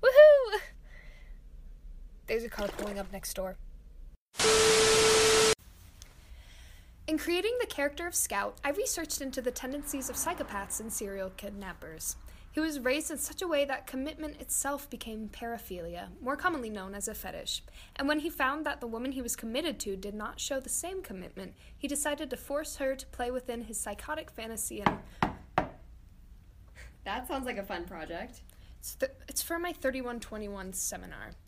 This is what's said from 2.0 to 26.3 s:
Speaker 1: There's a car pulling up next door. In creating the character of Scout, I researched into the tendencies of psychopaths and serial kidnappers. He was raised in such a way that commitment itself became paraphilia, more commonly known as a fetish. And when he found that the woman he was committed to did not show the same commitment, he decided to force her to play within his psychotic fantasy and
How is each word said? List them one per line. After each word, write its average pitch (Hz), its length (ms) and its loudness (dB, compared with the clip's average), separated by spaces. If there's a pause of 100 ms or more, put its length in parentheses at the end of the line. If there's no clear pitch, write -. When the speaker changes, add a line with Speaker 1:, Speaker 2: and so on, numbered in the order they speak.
Speaker 1:
There's 226 180 0
a 240 60 -8
car 202 180 -4
pulling 202 300 -4
up 190 120 -6
next - 240 -8
door. 185 220 -4 (3500)
In 311 100 2
creating 359 420 0
the 466 80 0
character 294 400 -2
of 349 80 -6
Scout, 202 480 0
I 285 80 0
researched 330 520 -2
into 262 180 -4
the 240 100 -2
tendencies 269 600 -6
of 240 60 -6
psychopaths 214 600 -4
and 220 140 -8
serial 196 380 -6
kidnappers. 185 880 -10 (360)
He - 60 -2
was 311 220 0
raised 269 320 2
in 294 60 -6
such - 240 -6
a 381 40 -2
way 294 180 4
that 277 220 -4
commitment 294 540 -6
itself 277 500 -2
became 220 420 -8
paraphilia, 180 760 -8 (120)
more 262 160 -2
commonly 294 320 0
known 196 280 -8
as 208 100 -4
a 220 80 -4
fetish. - 480 -8 (320)
And 277 140 0
when 302 100 4
he 302 100 -2
found 302 380 0
that 285 140 -2
the 240 80 -8
woman 233 240 -4
he 254 100 -4
was 233 140 -4
committed 247 440 -2
to 196 140 -4
did 202 200 -8
not 214 260 -8
show 269 180 -2
the 269 100 -8
same 381 320 -4
commitment, 185 540 -10 (240)
he - 80 -6
decided 285 420 -2
to 262 80 -4
force 302 400 -4
her 269 200 0
to - 100 -10
play 247 240 -6
within 247 320 -4
his 220 160 -6
psychotic 302 540 -6
fantasy 226 500 -6
and 196 160 4 (2000)